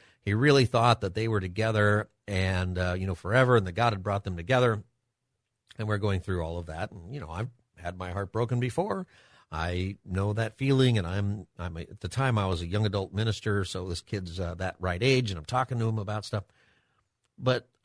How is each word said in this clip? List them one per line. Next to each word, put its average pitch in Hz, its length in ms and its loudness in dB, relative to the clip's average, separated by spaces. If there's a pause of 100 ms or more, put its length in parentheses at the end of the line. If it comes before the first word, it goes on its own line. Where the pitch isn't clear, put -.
(200)
he 101 120 0
really 139 320 6
thought 117 360 4
that 95 140 -4
they 113 120 -2
were 107 140 2
together 104 680 2 (200)
and, 92 500 0
uh, 90 180 0
you 95 80 -4
know, 95 120 -2
forever, 123 400 4
and 101 100 4
that 87 60 -6
God 113 220 2
had 95 100 -8
brought 101 180 0
them 92 140 -6
together. 113 480 2 (920)
And 107 120 -4
we're 104 100 0
going 98 220 0
through 90 240 -2
all 82 120 -6
of 85 100 -8
that. 85 260 -8
And, 85 200 -16
you 143 60 -10
know, 85 100 -12
I've 101 220 -6 (260)
had 87 220 -10
my 92 140 -8
heart 98 180 -4
broken 120 300 -2
before. 185 480 -4 (420)
I 90 540 -4
know 98 300 -2
that 110 220 -4
feeling, 131 420 4
and 87 80 -2
I'm, 101 420 -2 (100)
I'm 87 180 -8
a, 85 40 -8
at - 180 -14
the 90 100 -6
time 123 300 0
I 98 80 2
was 87 160 0
a 87 60 -6
young 104 180 2
adult 98 260 -2
minister, 104 520 0
so 92 240 -8
this 87 140 -6
kid's, 90 360 -6
uh, 87 160 -4
that 90 240 -6
right 90 240 -2
age, 127 300 4
and 87 60 -6
I'm 76 60 -10
talking 127 360 -2
to 113 80 0
him 110 100 -2
about 104 260 -6
stuff. 101 200 -4 (920)
But 123 320 0 (160)